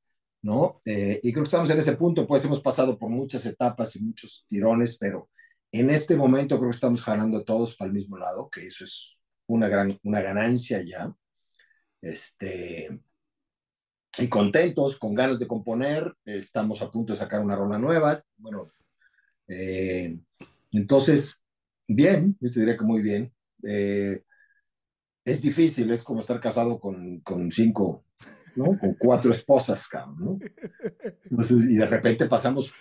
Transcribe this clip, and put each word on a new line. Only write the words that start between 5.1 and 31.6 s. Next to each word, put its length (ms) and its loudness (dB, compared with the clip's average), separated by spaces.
en 180 2
este 260 2
momento 420 4
creo 140 0
que 40 -4
estamos 260 0
jalando 420 -2
todos 320 -2
para 140 -8
el 40 -6
mismo 240 -6
lado, 320 -8
que 180 -14
eso 160 -16
es 380 -16
una 200 0
gran, 360 0
una 180 -2
ganancia 640 -2
ya. 280 -10
Este, 1000 -12
y 120 0
contentos, 680 2
con 160 -6
ganas 260 0
de 80 -4
componer, 640 -4
estamos 580 -6
a 80 -6
punto 240 -6
de 60 -6
sacar 220 -4
una 140 -2
rola 220 -2
nueva, 460 2
bueno, 300 -14
eh, 720 -4
entonces, 720 2
bien, 520 4
yo 120 -4
te 100 -2
diría 160 2
que 80 -2
muy 160 2
bien. 320 -2
Eh, 600 -2
es 180 -2
difícil, 500 2
es 120 -2
como 160 -6
estar 200 -4
casado 400 0
con, 420 -10
con 300 -4
cinco, 540 2
¿no? 220 2
Con 180 0
cuatro 360 6
esposas, 560 2
cabrón, 320 -12
¿no? 200 -4
Entonces, 400 4